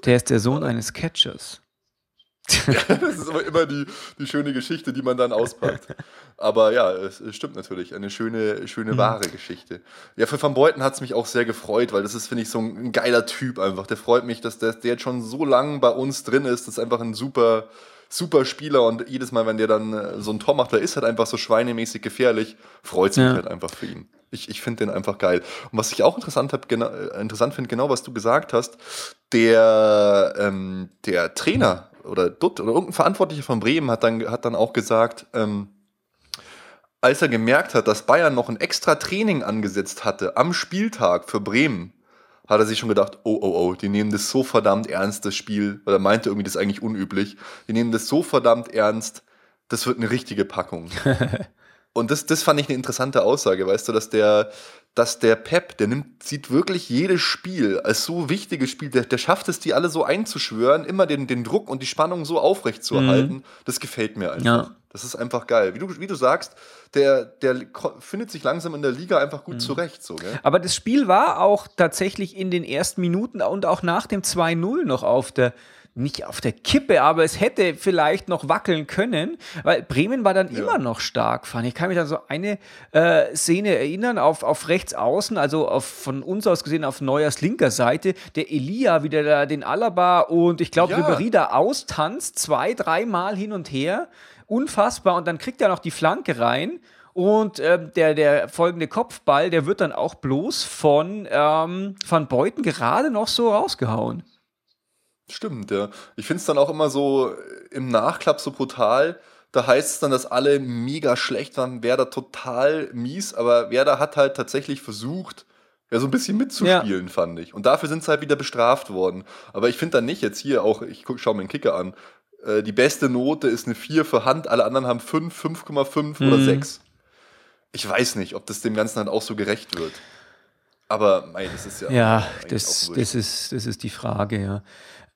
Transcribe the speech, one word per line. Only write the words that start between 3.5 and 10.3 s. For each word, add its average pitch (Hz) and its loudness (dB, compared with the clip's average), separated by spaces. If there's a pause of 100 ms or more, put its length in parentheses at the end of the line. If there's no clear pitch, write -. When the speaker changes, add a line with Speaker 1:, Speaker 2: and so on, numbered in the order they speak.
Speaker 2:
die, 143 -6 (320)
die 143 -8
schöne 143 -2
Geschichte, 131 -4
die 131 -6
man 123 0
dann 123 2
auspackt. 113 -2 (500)
Aber 107 4
ja, 117 4
es, 95 -8
es 107 -12
stimmt 139 -10
natürlich. 92 -10
Eine 101 -10
schöne, 110 -4
schöne, 110 -6
Speaker 1:
Mhm. 127 0
Speaker 2:
wahre 110 0
Geschichte. 87 -14 (340)
Ja, 113 2
für 143 -2